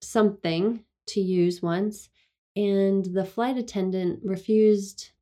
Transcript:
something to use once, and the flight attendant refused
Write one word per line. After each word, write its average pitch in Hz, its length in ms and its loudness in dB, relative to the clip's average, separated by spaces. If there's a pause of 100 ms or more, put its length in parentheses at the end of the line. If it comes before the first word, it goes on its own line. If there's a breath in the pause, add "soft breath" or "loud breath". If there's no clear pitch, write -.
something 208 840 0 (200)
to - 140 -6
use 180 420 0
once, 190 460 -4 (480)
and 196 480 2
the 185 220 -4
flight 247 320 -4
attendant 185 680 -4
refused 202 840 2 (120)